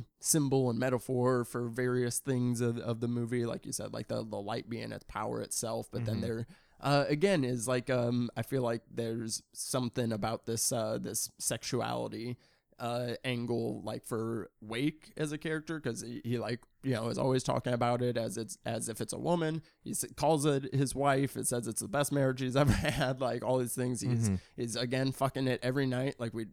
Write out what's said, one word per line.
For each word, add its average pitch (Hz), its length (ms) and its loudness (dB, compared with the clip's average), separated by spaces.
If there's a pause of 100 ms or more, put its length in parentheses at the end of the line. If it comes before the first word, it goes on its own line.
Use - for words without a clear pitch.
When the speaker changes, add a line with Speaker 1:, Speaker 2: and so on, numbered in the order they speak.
(200)
Speaker 1:
symbol 135 500 4
and 113 80 0
metaphor 127 640 2
for 120 240 -4
various 123 500 0
things 123 440 0
of, 117 160 2
of 113 220 -2
the 120 80 0
movie. 120 360 0
Like - 220 -4
you 113 60 -6
said, 107 200 -6
like, 117 160 -8
the, 113 160 -2
the 104 160 -6
light 110 300 -6
being 113 200 -6
its 101 140 -10
power 113 380 -4
itself, 113 500 -4
but 117 140 -2
then 110 80 0
Speaker 2:
Mm-hmm. 113 80 0
Speaker 1:
there, 117 240 -2 (340)
uh, 143 280 4
again, 151 360 4
is, 123 240 -2
like, 127 220 0
um, 120 480 2
I 117 40 -2
feel 135 200 -2
like 117 180 -2 (100)
there's 113 520 -4 (100)
something 123 600 0
about 110 340 -2
this, 113 260 0
uh, 113 260 0
this 104 400 -4
sexuality, 117 1000 -2 (400)
uh, 120 340 -4 (100)
angle, 117 600 -2
like, 113 240 -6
for 113 440 -4 (120)
Wake 123 560 -2
as 151 140 -2
a 151 60 -6
character, 156 400 -4
'cause 113 220 -4
he, 117 240 -10
he, 117 140 0
like, 113 220 -4 (220)
you 135 120 0
know, 113 140 0
is 120 100 -2
always 131 240 2
talking 123 300 0
about 120 300 2
it 123 140 2
as 113 200 -2
it's, 110 300 -6
as 117 220 -2
if 110 120 -8
it's 110 120 -4
a 120 60 -6
woman. 160 440 0 (200)
He - 100 -10
s-, - 120 -4 (120)
calls 151 300 4
it 135 280 2
his 135 200 2
wife. 139 420 2
It 110 100 -2
says 120 200 0
it's 113 140 -4
the 104 80 -6
best 139 240 0
marriage 131 280 4
he's 127 160 0
<laughs> 143 80 8
ever 131 80 8
had. 131 480 2
Like, 120 240 0
all 127 140 2
these 117 160 -2
things. 123 260 0
He's, 117 300 2
Speaker 2:
Mm-hmm. 98 40 4 (220)
Speaker 1:
he's, 117 200 -4
again, 127 360 0
fucking 135 360 0
it 123 140 2
every 131 240 2
night. 127 320 0
Like, 113 160 -4
we, 113 180 -4